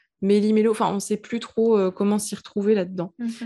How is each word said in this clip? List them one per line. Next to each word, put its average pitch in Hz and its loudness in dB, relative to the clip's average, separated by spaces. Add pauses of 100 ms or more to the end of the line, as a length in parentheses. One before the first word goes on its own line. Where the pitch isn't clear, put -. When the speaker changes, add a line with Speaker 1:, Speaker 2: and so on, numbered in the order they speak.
(240)
Speaker 1:
méli-mélo. 214 4
Enfin, 214 0
on 202 -4
sait 208 -4
plus 233 -8
trop, 226 0
euh, 185 2
comment 202 0
s'y 208 -6
retrouver 202 -2
là-dedans, 185 -4
Speaker 2:
Mhm. 240 -6 (160)